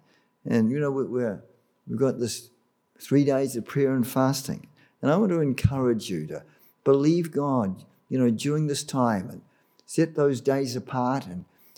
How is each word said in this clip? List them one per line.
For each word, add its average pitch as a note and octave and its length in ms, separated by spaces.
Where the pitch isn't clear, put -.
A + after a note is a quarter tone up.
And, A2+ 260
you C#3+ 100
know, C#3+ 100
we, C3+ 140
we're, A2 380
we've A#2+ 120
got B2+ 200
this - 320
three C#3 240
days C3+ 320
of G#2+ 80
prayer C3+ 300
and B2 120
fasting. - 600
And C3 100
I D#3+ 60
want G#3 140
to E3+ 100
encourage B2+ 720
you D#2 160
to D#2 160
believe D#3 460
God, B2+ 540
you B2+ 100
know, B2 120
during D3 360
this C#3+ 160
time A#2 480
and - 120
set D#3+ 280
those C#3+ 260
days C3+ 340
apart B2+ 520
and F2+ 180